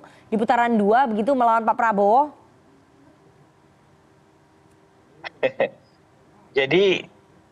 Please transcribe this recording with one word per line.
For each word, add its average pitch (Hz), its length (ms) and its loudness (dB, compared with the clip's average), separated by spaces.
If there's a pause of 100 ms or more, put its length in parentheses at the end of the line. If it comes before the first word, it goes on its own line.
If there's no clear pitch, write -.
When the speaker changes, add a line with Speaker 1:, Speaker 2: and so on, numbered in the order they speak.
(300)
Speaker 1:
di 220 80 -2
putaran 240 400 0
dua 220 280 2
begitu 220 280 -2
melawan 233 320 0
Pak 226 80 0
Prabowo? 226 560 0 (3000)
Speaker 2:
<laughs> - 240 -4 (880)
Jadi 170 480 0 (500)